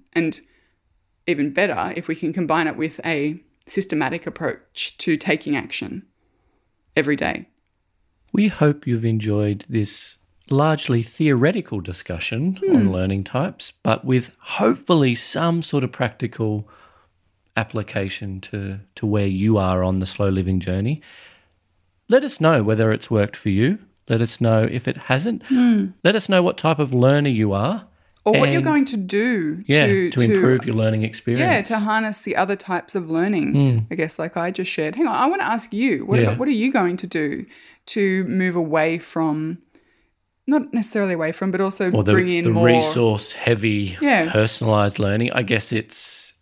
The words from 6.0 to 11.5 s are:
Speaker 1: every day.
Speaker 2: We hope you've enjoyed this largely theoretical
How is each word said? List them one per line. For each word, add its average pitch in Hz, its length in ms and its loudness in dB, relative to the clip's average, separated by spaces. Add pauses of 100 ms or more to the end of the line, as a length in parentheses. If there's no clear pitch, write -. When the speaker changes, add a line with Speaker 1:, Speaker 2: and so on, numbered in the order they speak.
Speaker 1:
every 147 200 0
day. - 300 -6 (840)
Speaker 2:
We 208 160 2
hope 147 380 0
you've 117 180 -2
enjoyed 104 640 0
this - 480 -6 (340)
largely 143 520 2
theoretical 143 760 0